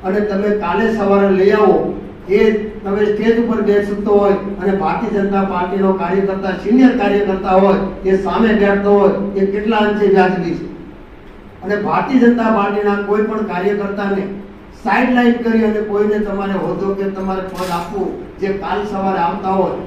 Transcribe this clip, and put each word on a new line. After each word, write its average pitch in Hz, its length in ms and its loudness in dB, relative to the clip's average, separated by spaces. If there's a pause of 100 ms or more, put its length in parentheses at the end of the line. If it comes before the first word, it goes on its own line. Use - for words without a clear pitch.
અને 202 160 0
તમે 202 360 0
કાલે - 380 0
સવારે 196 360 2
લઈ 190 200 4
આવો, 185 440 2 (340)
એ 220 240 4
તમે 208 520 -2
સ્ટેજ 226 420 2
ઉપર 220 160 -2
બેસતો 202 500 0
હોય 202 200 4
અને - 440 -2
ભારતીય 202 440 -2
જનતા 196 220 0
પાર્ટીનો 190 500 0
કાર્યકર્તા, 190 580 -2
સિનિયર 226 480 4
કાર્યકર્તા 202 520 0
હોય, 190 580 2
એ 190 80 4
સામે 220 320 0
બેઠતો 202 420 2
હોય, 202 500 2
એ 196 60 2
કેટલા 214 300 -2
અંશે 208 300 0
વ્યાજબી 185 480 2
છે? - 180 -10 (920)
અને 208 140 -2
ભારતીય 247 440 0
જનતા 233 240 4
પાર્ટીના 202 500 0
કોઈ 208 280 0
પણ 220 140 -2
કાર્યકર્તાને 196 840 -2 (640)
sideline 247 480 2
કરી 226 320 2
અને 208 160 0
કોઈને 208 380 0
તમારે 196 340 -4
હોદ્દો 185 420 -4
કે 196 160 -4
તમારે 190 300 -4
પદ 185 320 -8
આપવું, 175 680 -6
જે 196 100 -2
કાલ 196 360 -4
સવારે 196 340 -2
આવતા 190 300 -2
હોય 190 240 0 (140)